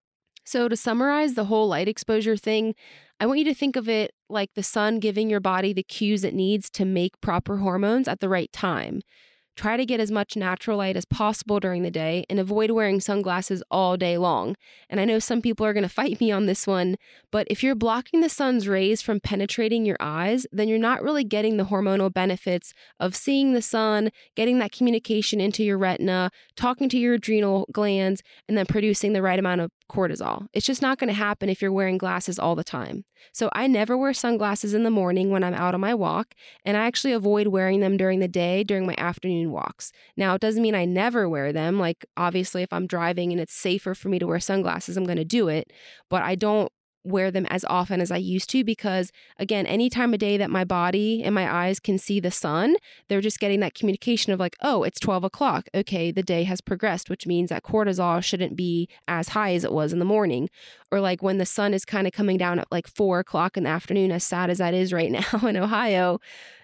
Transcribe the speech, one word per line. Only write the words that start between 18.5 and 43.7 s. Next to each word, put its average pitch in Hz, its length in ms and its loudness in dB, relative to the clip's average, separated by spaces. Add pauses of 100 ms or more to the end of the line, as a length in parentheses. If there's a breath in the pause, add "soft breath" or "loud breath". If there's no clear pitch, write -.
rays 196 360 2
from 214 160 0
penetrating 220 640 0
your 202 140 0
eyes, 190 520 -2
then 214 160 0
you're 220 120 2
not 233 240 0
really 285 220 0
getting 214 320 2
the 196 80 2
hormonal 196 460 2
benefits 185 640 -2 (260 loud breath)
of 185 160 -2
seeing 277 380 2
the 240 80 2
sun, 220 480 0 (260 loud breath)
getting 240 220 2
that 214 140 0
communication 220 680 0
into 202 240 0
your 202 140 2
retina, 185 540 0 (240 soft breath)
talking 254 340 0
to 247 80 0
your 240 160 2
adrenal 208 580 2
glands, 196 520 0 (240 loud breath)
and 220 100 0
then 190 80 2
producing 208 480 2
the 196 80 2
right 185 160 2
amount 180 240 0
of 170 80 -2 (220)
cortisol. 190 640 -2
It's 208 120 -2
just 269 160 -2
not 269 160 2
gonna 240 160 -2
happen 208 360 -2
if 190 120 -2
you're 196 100 0
wearing 190 260 0
glasses 185 420 -4
all 170 160 0
the 170 80 -4
time. 123 400 -8 (300 soft breath)
So 226 200 -2
I 247 140 0
never 240 300 2
wear 269 160 0
sunglasses 208 600 -2
in 220 100 2
the 226 60 2
morning 190 400 2
when 190 140 2
I'm 180 100 0
out 180 220 0
on 185 60 -2
my 208 120 0
walk, 190 400 -2 (320 loud breath)
and 202 120 0
I 214 80 2
actually 247 280 0
avoid 208 340 2
wearing 190 340 2
them 196 160 2
during 190 220 2
the 185 80 2
day 180 360 0
during 190 220 0
my 180 120 -4
afternoon 170 540 -2
walks. - 400 -6 (240 soft breath)
Now, 185 180 2
it 190 80 -2
doesn't 220 220 2
mean 214 120 2
I 180 100 2
never 202 420 2
wear 147 240 -2
them. 160 260 0
Like, 170 280 -2 (100)
obviously, 180 480 -2
if 185 80 -6
I'm 180 160 -2
driving 175 440 0
and 175 100 0
it's 165 120 -8
safer 185 400 -2